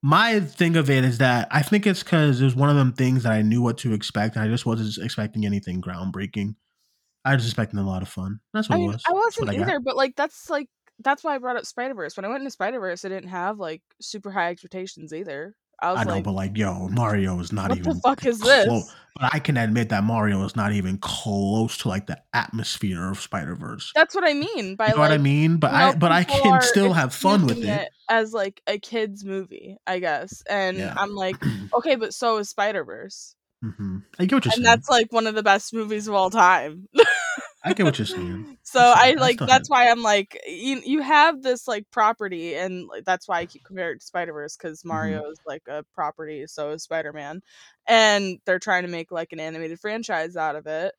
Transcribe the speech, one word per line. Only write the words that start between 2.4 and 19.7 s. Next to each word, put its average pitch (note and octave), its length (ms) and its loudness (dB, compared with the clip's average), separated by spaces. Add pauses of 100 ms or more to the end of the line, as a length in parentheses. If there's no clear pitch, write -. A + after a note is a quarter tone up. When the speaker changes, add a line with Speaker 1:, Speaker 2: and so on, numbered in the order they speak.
Speaker 1:
it C3+ 40 4
was B2+ 100 4
one C#3 140 4
of D3 80 6
them C3 160 4
things C3 300 2
that A2+ 100 2
I G#2+ 100 2
knew A2+ 180 4
what A#2 180 0
to A2+ 140 -2
expect, G#2+ 420 -2
and A2 100 -2
I - 20 0
just A#2 180 -2
wasn't A2 400 -4
expecting A2 400 -4
anything F#3 360 -2
groundbreaking. F3+ 760 -6 (720)
I C#3 100 4
was A#2+ 100 0
expecting A2 340 -4
a G2 60 -2
lot F#2 180 -4
of F#2+ 60 -12
fun. G2 300 -8 (140)
That's G#3+ 160 -4
what C4+ 60 2
Speaker 2:
I - 20 2
Speaker 1:
it F4 40 2
Speaker 2:
mean, - 120 -2
Speaker 1:
was. A2+ 140 -8
Speaker 2:
I E4 40 2 (140)
Speaker 1:
That's A#4 140 -4
what G#4+ 100 -2
Speaker 2:
wasn't - 0 -
Speaker 1:
I G3+ 60 -2
got. - 140 -2
Speaker 2:
either, D#4 120 0
but, C4 160 -4
like, C4+ 180 0
that's, - 340 -6
like, D4 200 -4 (300)
that's C4+ 240 0
why D4+ 120 -2
I C4+ 40 -6
brought B3 180 -6
up - 80 -8
Spider-Verse. A#3 520 -8
When G3 80 -10
I G3+ 40 -6
went C4+ 120 -6
into C#4 100 -10
Spider-Verse, G3 540 -6
I F#3+ 40 -8
didn't F#3 200 -10
have, F#3 300 -6
like, D#3+ 220 -10 (200)
super G3+ 300 -12
high F3+ 180 0
expectations F3+ 640 -12
either. E3 420 -10 (260)
I F3 100 0
was F#3 80 -2
Speaker 1:
I - 60 0
know, F#3+ 100 -2
Speaker 2:
like, G2 80 -2
Speaker 1:
but, G2 100 -4
like, G2 240 -4
yo, F#2 320 -2
Mario G2+ 520 0
is F2 100 -8
not G2+ 200 -4
Speaker 2:
"What - 120 -2
the - 60 -2
Speaker 1:
even C#4+ 140 -2
Speaker 2:
fuck C4+ 220 0
is A#3+ 140 0
Speaker 1:
clo-, A3+ 100 0 (260)
Speaker 2:
this?" - 200 -4 (240)
Speaker 1:
but B2+ 140 0
I D#3 60 0
can C#3 180 0
admit A2+ 320 0